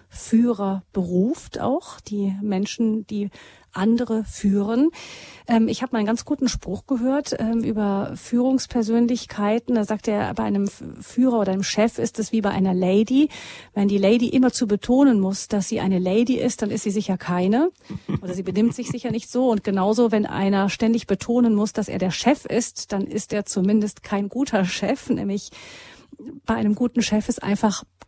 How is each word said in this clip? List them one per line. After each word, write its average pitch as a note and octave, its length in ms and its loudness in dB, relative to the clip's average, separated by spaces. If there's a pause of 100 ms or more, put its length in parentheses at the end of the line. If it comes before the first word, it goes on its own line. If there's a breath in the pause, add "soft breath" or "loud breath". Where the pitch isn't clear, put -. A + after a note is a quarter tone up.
Führer G3+ 760 0 (100)
beruft F#3 680 0
auch, C4 400 -4
die G3+ 420 -4
Menschen, G#3+ 640 -2
die G3+ 240 -6 (460 loud breath)
andere A3+ 480 0
führen. G#3+ 640 2 (560 loud breath)
Ähm, A3+ 220 4
ich A3+ 140 -4
habe C4 100 -6
mal A#3 60 0
einen G#3 80 0
ganz A3+ 180 -2
guten C#4 240 -2
Spruch - 380 -6
gehört, C4 520 -2
ähm, A3+ 240 0
über G3+ 540 -2
Führungspersönlichkeiten. A#3+ 1600 0
Da G#3+ 100 2
sagt G#3 240 -4
er, G#3 260 0
bei A3 100 -4
einem G3+ 200 0
F-, - 180 -6 (180)
Führer A#3+ 400 0
oder F#3+ 120 0
einem F#3+ 100 -2
Chef G#3+ 360 0
ist A#3 200 -4
es A3 140 -4
wie A3 80 2
bei G3+ 100 0
einer F#3+ 240 2
Lady. G#3 540 4 (460 loud breath)
Wenn G3+ 140 2
die G3+ 100 2
Lady A3 300 4
immer B3+ 240 4
zu - 140 0
betonen A#3+ 540 4
muss, F#3+ 280 -2
dass G3+ 200 -2
sie A3 120 -2
eine F#3+ 180 2
Lady A3 400 2
ist, - 240 -2
dann G#3 80 -2
ist G#3+ 120 -4
sie G#3+ 80 -2
sicher G3 280 -2
keine. G3 520 2 (520 loud breath)
Oder F3+ 120 -6
sie F#3+ 80 -6
benimmt G#3 320 2
sich B3 140 -8
sicher B3 220 -6
nicht A3+ 200 -6
so. B3 200 2
Und G#3+ 120 2
genauso, G3+ 480 2
wenn G#3 160 2
einer G3 420 2
ständig A3+ 380 0
betonen A#3 480 2
muss, G#3 180 0
dass G#3 160 -4
er F#3+ 100 -4
der F#3 120 0
Chef C4+ 340 0
ist, - 480 -4
dann G3 140 -2
ist - 260 -6
er G#3 120 -2
zumindest G#3 580 0
kein G3+ 260 -2
guter A#3 360 0
Chef. G3+ 460 -2
Nämlich G3+ 400 -2 (920 loud breath)
bei A3+ 100 0
einem G#3+ 200 2
guten A#3+ 280 0
Chef G#3+ 260 0
ist - 140 -4
einfach G3+ 420 0 (240)